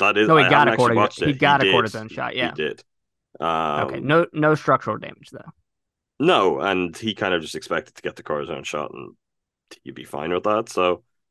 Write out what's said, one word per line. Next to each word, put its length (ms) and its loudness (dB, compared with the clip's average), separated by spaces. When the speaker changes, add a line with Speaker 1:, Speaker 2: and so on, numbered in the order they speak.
Speaker 1:
that 180 2
is, 80 6
Speaker 2:
No, 120 6
he 40 6
Speaker 1:
I 80 4
Speaker 2:
got 160 6
Speaker 1:
haven't 20 4
Speaker 2:
a 40 2
Speaker 1:
actually 100 2
Speaker 2:
corti-, 140 4
Speaker 1:
watched 260 0
Speaker 2:
he 80 2
Speaker 1:
it. 80 -2
Speaker 2:
got 240 4
Speaker 1:
He 60 2
Speaker 2:
a 40 2
Speaker 1:
did. 120 4
Speaker 2:
cortisone 260 -8
shot, 220 -8
Speaker 1:
He 60 -10
Speaker 2:
yeah. 120 -2
Speaker 1:
did. 320 -6
Speaker 2:
Okay, 580 -2
Speaker 1:
Um, 100 -8
Speaker 2:
no, 240 4
no 240 2
structural 420 0
damage, 320 -18
though. 220 -20
Speaker 1:
No, 400 2
and 380 -2
he 180 -6
kind 180 -2
of 80 0
just 140 -12
expected 400 -8
to 80 -20
get 140 -8
the 80 -20
cortisone 400 -6
shot 280 -8
and 220 -16
you'd 100 -14
be 80 -18
fine 300 -8
with 120 -2
that. 240 -2
So 360 -2